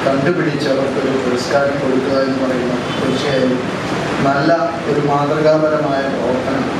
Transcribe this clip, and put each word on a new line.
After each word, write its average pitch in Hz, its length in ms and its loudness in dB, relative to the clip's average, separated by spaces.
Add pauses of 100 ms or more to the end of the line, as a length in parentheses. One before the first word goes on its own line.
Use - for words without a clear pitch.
കണ്ടുപിടിച്ച് 143 680 0
അവർക്കൊരു 135 380 0 (120)
പുരസ്കാരം 139 600 0
കൊടുക്കുക 131 320 0 (120)
എന്ന് 131 160 -2
പറയുന്നത് 123 400 0 (160)
തീർച്ചയായും 131 540 0 (760)
നല്ല 143 240 2 (400)
ഒരു 151 100 2 (100)
മാതൃകാപരമായ 151 920 2 (140)
പ്രവർത്തനമാണ്. 127 640 -2